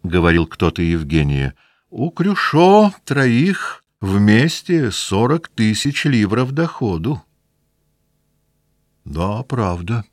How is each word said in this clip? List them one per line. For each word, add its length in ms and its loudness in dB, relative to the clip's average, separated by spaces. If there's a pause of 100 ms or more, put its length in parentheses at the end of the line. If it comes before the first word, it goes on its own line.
говорил 440 2
кто-то 360 -2
Евгении, — 680 0 (380)
у 200 -6
Крюшо 840 2 (100)
троих 800 -2 (160)
вместе 920 2
сорок 580 -2
тысяч 560 -2
ливров 480 0
доходу». 720 -4 (1800)
«Да, 380 -4
правда. 720 -4